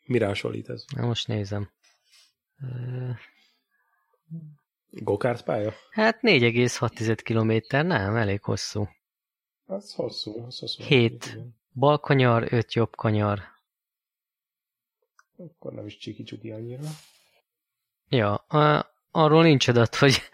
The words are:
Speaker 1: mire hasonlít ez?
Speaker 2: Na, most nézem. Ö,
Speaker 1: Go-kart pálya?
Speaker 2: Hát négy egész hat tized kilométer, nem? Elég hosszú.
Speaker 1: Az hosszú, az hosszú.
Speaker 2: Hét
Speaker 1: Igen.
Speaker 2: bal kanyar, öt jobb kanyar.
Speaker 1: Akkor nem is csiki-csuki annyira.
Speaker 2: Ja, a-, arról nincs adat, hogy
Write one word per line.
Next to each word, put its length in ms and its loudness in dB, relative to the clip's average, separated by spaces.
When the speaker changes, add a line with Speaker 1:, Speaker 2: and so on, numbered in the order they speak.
Speaker 1:
mire 200 2
hasonlít 420 -4
ez? 160 -12
Speaker 2:
Na, 100 -2
most 220 -4
nézem. 420 -4
Ö, 40 -10
Speaker 1:
Go-kart 540 -4
pálya? 280 -4
Speaker 2:
Hát 320 0
négy 220 6
egész 320 2
hat 180 -2
tized 280 -2
kilométer, 640 0
nem? 320 0
Elég 260 0
hosszú. 460 -4
Speaker 1:
Az 280 -10
hosszú, 520 -10
az 120 -16
hosszú. 240 -10
Speaker 2:
Hét 500 2
Speaker 1:
Igen. 240 -16
Speaker 2:
bal 280 2
kanyar, 520 2
öt 220 0
jobb 220 0
kanyar. 440 0
Speaker 1:
Akkor 360 -16
nem 140 -12
is 120 -16
csiki-csuki 520 -14
annyira. 320 -14
Speaker 2:
Ja, 260 0
a-, 560 2
arról 320 4
nincs 260 6
adat, 260 4
hogy 220 4